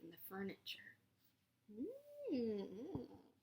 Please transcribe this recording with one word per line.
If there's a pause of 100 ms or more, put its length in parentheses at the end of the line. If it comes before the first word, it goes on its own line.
(100)
the (120)
furniture. (1400)
Mm, (760)